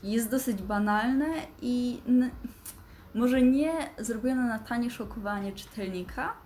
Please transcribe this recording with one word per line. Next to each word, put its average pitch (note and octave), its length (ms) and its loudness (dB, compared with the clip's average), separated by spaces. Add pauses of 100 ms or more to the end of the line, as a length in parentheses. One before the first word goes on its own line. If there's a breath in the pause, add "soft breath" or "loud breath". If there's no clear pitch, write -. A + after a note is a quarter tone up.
jest A3 280 0
dosyć A#3+ 320 0
banalne G#3 640 2 (360)
i B3 460 -2
n-, B3 220 6 (840 loud breath)
może B3 280 4
nie C4+ 300 6 (260)
zrobione A#3+ 460 -2
na A3+ 140 0
tanie A#3+ 320 -2
szokowanie G3+ 640 -6
czytelnika G3 800 -6 (140)